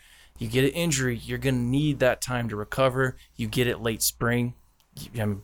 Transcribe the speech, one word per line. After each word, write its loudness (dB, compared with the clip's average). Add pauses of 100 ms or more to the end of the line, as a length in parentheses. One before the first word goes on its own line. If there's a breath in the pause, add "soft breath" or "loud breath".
(380 soft breath)
You -4
get 4
an 4
injury, 0
you're -6
gonna 2
need 2
that 4
time -2
to -6
recover. 0 (200 soft breath)
You -4
get 2
it -2
late -2
spring, 0 (440)
you, -6
I 0
mean, -2